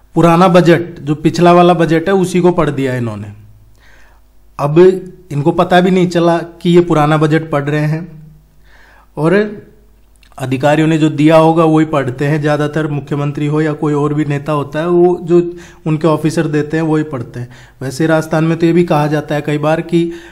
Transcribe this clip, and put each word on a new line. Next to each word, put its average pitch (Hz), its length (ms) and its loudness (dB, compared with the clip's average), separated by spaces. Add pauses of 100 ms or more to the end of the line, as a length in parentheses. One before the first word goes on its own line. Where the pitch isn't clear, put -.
(140)
पुराना 165 340 4
बजट, 175 520 2
जो 147 140 -4
पिछला 175 380 2
वाला 175 220 6
बजट 165 340 0
है, 196 60 2
उसी 180 260 0
को 180 100 4
पढ़ 170 200 -2
दिया 131 260 -4
इन्होंने। 107 320 -8 (1300)
अब 147 200 0 (540)
इनको 143 200 -2
पता 180 280 2
भी 185 100 2
नहीं 185 180 2
चला 170 300 0
कि 170 320 -4
ये 175 100 6
पुराना 156 360 2
बजट 156 340 0
पढ़ 143 140 -2
रहे 151 220 -2
हैं, 156 340 -6 (960)
और 196 400 0 (800)
अधिकारियों 143 500 0
ने 160 100 2
जो 156 120 2
दिया 151 260 2
होगा 160 280 4
वही 156 220 2
पढ़ते 135 380 -4
हैं, 147 160 -2
ज़्यादातर 147 460 -2
मुख्यमंत्री 147 600 -6
हो 151 140 -2
या 156 120 -2
कोई 147 220 -2
और 147 200 -2
भी 147 100 -2
नेता 143 280 -4
होता 147 260 -4
है, 170 100 -4
वो 175 340 2
जो 175 320 0 (320)
उनके 156 220 0
ऑफिसर 156 380 -2
देते 147 300 -4
हैं 160 80 -2
वही 156 180 -2
पढ़ते 131 380 -10
हैं। 123 100 -12 (320)
वैसे 139 240 -4
राजस्थान 160 380 0
में 165 140 -2
तो 170 80 0
ये 165 60 2
भी 175 120 2
कहा 151 220 0
जाता 147 280 -4
है 147 60 -2
कई 147 180 -4
बार 156 220 -2
कि 170 320 -2 (200)